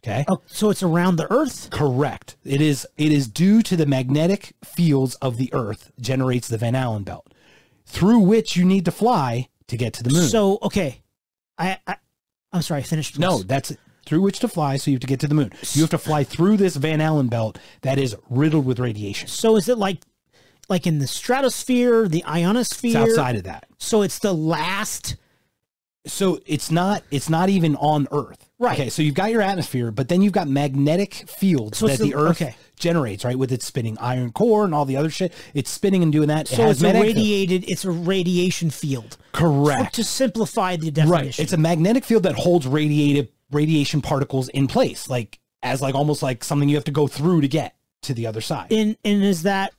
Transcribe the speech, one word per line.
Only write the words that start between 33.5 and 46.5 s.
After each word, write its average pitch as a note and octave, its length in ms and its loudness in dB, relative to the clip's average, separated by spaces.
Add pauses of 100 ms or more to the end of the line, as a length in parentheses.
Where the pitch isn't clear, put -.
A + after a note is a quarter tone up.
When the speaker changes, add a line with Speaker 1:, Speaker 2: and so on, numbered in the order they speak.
Speaker 1:
its B2+ 140 -4
spinning A2+ 340 -6
iron B2 320 -2
core G#3+ 340 2
and E3+ 80 -2
all D3 120 0
the C3+ 120 -2
other D#3 140 0
shit. F#3 200 -4 (220)
It's C#3+ 160 -4
spinning F#3+ 340 0
and D#3+ 80 4
doing D3+ 160 4
that. D#3 240 -2
It - 40 -2
Speaker 2:
So A3+ 80 4
Speaker 1:
has - 100 6
Speaker 2:
it's - 80 0
a - 40 4
Speaker 1:
magnetic A3 280 4
field. G#3 40 2
Speaker 2:
radiated, G3 520 0
it's G3 160 -6
a F#3 60 -2
radiation F3 800 -2
field. B2+ 460 -8 (140)
Speaker 1:
Correct. C#3+ 640 2
Speaker 2:
To A3+ 80 -2
simplify G3+ 720 -2
the D#3+ 120 -6
Speaker 1:
Right. D3 60 -6
Speaker 2:
definition. D3+ 500 2
Speaker 1:
It's D#3 100 -2
a E3+ 40 0
magnetic E3+ 480 2
field A3+ 180 4
that E3 120 0
holds F3 320 2
radiated, D3 600 2 (220)
radiation D3 500 0
particles C3+ 480 -2
in C#3 180 0
place, - 420 -2
like, B2 300 -6 (240)
as, B2+ 180 -4
like, C3+ 140 -2
almost D3 280 0
like B2+ 200 -4
something C#3+ 260 0